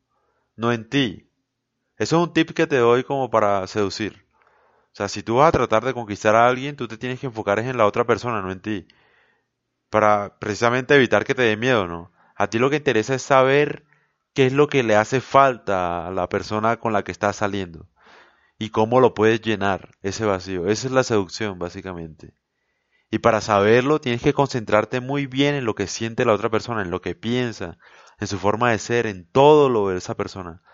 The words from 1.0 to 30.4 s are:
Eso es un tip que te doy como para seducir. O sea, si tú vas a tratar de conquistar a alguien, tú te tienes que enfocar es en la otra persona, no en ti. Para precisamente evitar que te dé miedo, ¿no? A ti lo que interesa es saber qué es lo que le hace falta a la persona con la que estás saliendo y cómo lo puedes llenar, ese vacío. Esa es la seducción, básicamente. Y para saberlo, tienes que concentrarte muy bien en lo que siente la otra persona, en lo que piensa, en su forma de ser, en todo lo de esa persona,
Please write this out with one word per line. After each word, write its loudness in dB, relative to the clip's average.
Eso 0
es 2
un -8
tip 0
que 0
te 0
doy 4
como -4
para 0
seducir. -6
O -20
sea, -6
si -10
tú -2
vas 6
a 0
tratar 0
de -4
conquistar 0
a 6
alguien, -4
tú -10
te -14
tienes -10
que -8
enfocar -2
es -4
en -8
la 4
otra 0
persona, -2
no -6
en -10
ti. -8
Para 0
precisamente 0
evitar 4
que -4
te -2
dé 2
miedo, 0
¿no? -10
A -2
ti -4
lo 2
que -2
interesa 0
es -6
saber 2
qué 4
es 2
lo 4
que 0
le 2
hace 2
falta 0
a -8
la -4
persona -2
con -4
la 0
que -10
estás -2
saliendo -8
y -8
cómo 2
lo 4
puedes 2
llenar, -4
ese -6
vacío. -2
Esa -2
es -6
la 2
seducción, -4
básicamente. -12
Y -2
para 2
saberlo, 4
tienes -4
que 2
concentrarte 0
muy -6
bien 0
en -4
lo -2
que -4
siente -4
la 4
otra 0
persona, -4
en -6
lo -4
que -8
piensa, -6
en -6
su -6
forma 2
de 2
ser, -2
en -8
todo 6
lo 2
de -2
esa -10
persona, -10